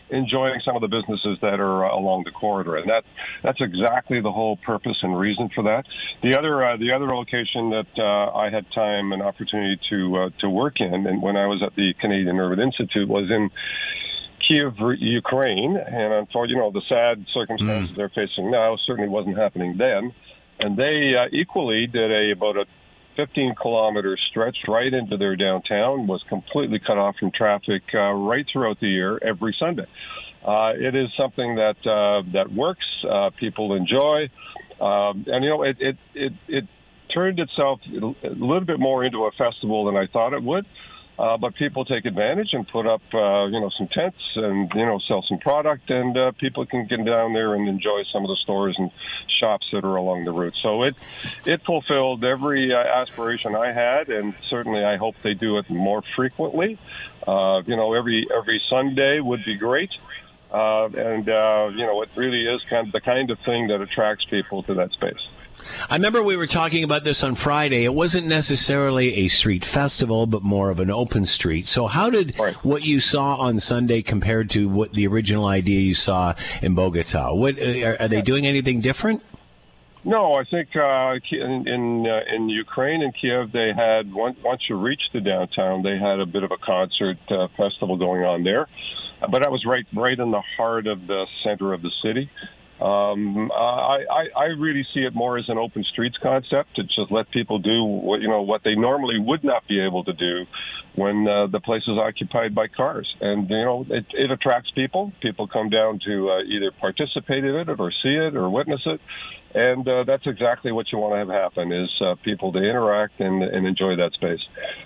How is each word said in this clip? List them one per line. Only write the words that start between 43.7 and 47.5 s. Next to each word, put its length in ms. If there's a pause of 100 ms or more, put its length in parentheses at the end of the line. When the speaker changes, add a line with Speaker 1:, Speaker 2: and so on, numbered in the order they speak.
Speaker 1:
some 120
tents 280 (180)
and, 380
you 120
know, 200
sell 220
some 100
product, 520
and, 280
uh, 140
people 340
can 220
get 160
down 300
there 220